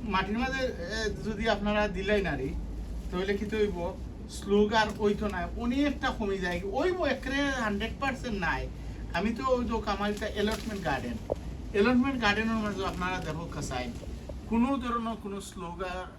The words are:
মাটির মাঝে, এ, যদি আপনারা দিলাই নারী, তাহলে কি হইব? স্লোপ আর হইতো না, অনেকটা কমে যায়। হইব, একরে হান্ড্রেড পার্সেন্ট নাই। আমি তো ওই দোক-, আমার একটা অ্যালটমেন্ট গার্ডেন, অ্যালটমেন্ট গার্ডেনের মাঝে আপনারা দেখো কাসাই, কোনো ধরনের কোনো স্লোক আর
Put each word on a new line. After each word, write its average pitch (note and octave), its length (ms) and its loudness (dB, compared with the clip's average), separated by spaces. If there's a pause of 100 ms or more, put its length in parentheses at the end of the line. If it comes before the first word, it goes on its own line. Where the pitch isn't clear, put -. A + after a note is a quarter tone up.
মাটির G3 340 0
মাঝে, C4 280 0
এ, G3+ 640 -4
যদি A3 180 0
আপনারা G#3 400 2
দিলাই F#3+ 340 2
নারী, C#3+ 260 -2 (600)
তাহলে F#3+ 260 0
কি A3 200 -2
হইব? F#3 360 2 (380)
স্লোপ G#3 420 4
আর A3 140 6 (140)
হইতো G#3 280 2
না, F3+ 280 -2
অনেকটা C4+ 540 2
কমে G3 280 0
যায়। F3 220 0
হইব, D#4 440 2
একরে C#4 380 0
হান্ড্রেড A3+ 580 0
পার্সেন্ট B3+ 380 -2
নাই। D#3 300 -2 (460)
আমি G3+ 160 2
তো C4+ 120 -4 (140)
ওই A#3+ 80 0
দোক-, G#3+ 260 0
আমার G3+ 200 0
একটা G#3 240 -2
অ্যালটমেন্ট G#3 500 0
গার্ডেন, B2+ 500 -2 (380)
অ্যালটমেন্ট B3 500 6
গার্ডেনের A3 320 4
মাঝে G3+ 320 0
আপনারা F3+ 320 -2
দেখো E3 360 -4
কাসাই, B2+ 360 -4 (580)
কোনো B3 280 4
ধরনের A#3+ 460 -2
কোনো G3 180 -6
স্লোক F3+ 420 -8
আর F3+ 240 -6 (120)